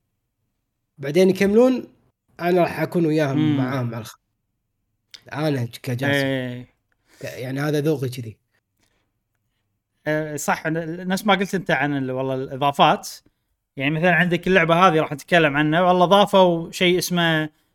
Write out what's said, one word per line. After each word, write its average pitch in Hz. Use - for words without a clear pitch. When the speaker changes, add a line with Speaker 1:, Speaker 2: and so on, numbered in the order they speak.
Speaker 1:
بعدين 151
يكملون، 214
أنا 175
راح -
أكون 165
وياهم 151
Speaker 2:
مم. 151
Speaker 1:
معاهم 131
على 113
الخط. -
أنا 139
ك-، -
كجاسم. 139
Speaker 2:
إيه. 127
Speaker 1:
ك-، -
يعني 131
هذا 151
ذوقي 139
كذي. 117
Speaker 2:
آه، 151
صح، 165
ن-، 170
نفس 190
ما 208
قلت 190
أنت 175
عن 143
ال-، 131
والله 131
الإضافات. 143
يعني 139
مثلًا 165
عندك 175
اللعبة 175
هذه 156
راح 151
نتكلم 147
عنها، 151
والله 180
ضافوا 185
شيء 180
اسمه 165